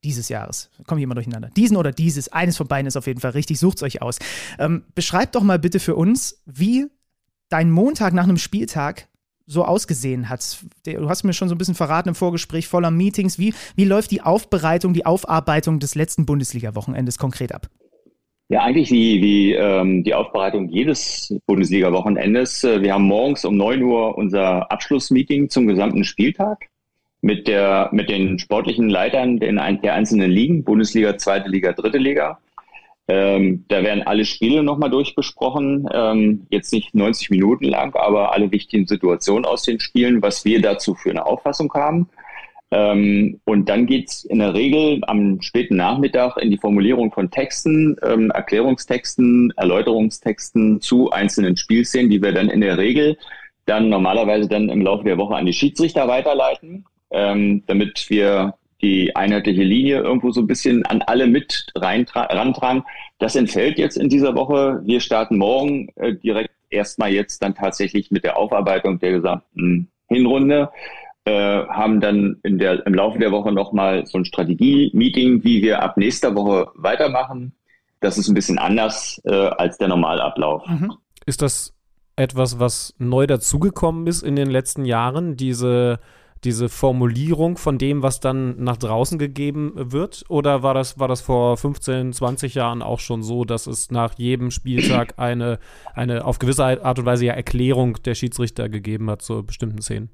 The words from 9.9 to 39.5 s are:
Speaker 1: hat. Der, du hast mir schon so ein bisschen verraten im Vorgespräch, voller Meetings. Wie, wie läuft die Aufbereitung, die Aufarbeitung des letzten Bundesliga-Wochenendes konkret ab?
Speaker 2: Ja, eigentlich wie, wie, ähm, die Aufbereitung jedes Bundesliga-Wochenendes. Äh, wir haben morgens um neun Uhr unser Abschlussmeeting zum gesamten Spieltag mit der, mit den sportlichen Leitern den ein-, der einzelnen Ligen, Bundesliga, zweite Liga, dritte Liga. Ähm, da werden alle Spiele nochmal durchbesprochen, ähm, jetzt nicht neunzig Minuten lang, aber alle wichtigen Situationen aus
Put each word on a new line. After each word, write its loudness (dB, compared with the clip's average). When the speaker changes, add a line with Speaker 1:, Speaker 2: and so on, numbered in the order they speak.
Speaker 1:
hat. -10
Der, -8
du -4
hast -4
mir 2
schon -4
so -2
ein -6
bisschen -4
verraten -2
im -2
Vorgespräch, -4
voller 0
Meetings. 0
Wie, 0
wie 4
läuft 2
die -4
Aufbereitung, 0
die -2
Aufarbeitung 0
des -6
letzten -2
Bundesliga-Wochenendes -4
konkret -6
ab? -14
Speaker 2:
Ja, 2
eigentlich 2
wie, 4
wie, 4
ähm, 2
die 0
Aufbereitung -2
jedes -4
Bundesliga-Wochenendes. 0
Äh, 4
wir 2
haben 4
morgens 2
um 0
neun 2
Uhr 0
unser 0
Abschlussmeeting 0
zum 2
gesamten 2
Spieltag -2
mit -2
der, 2
mit 0
den 0
sportlichen -2
Leitern 2
den 0
ein-, -2
der 0
einzelnen 2
Ligen, 2
Bundesliga, 2
zweite -2
Liga, 0
dritte -2
Liga. 0
Ähm, 2
da 2
werden 0
alle 2
Spiele 0
nochmal 0
durchbesprochen, -2
ähm, 2
jetzt -2
nicht -4
neunzig 0
Minuten 2
lang, -2
aber 2
alle 2
wichtigen 0
Situationen 2
aus -2